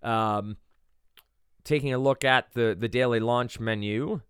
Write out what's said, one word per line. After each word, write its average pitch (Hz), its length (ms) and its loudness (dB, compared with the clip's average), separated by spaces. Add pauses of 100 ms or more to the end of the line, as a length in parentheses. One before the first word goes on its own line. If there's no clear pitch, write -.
Um, 107 560 -2 (1040)
taking 143 300 0
a 127 40 0
look 135 260 2
at 131 280 4
the, 113 260 0
the 113 100 -2
daily 120 320 2
launch 120 380 -2
menu 110 720 -4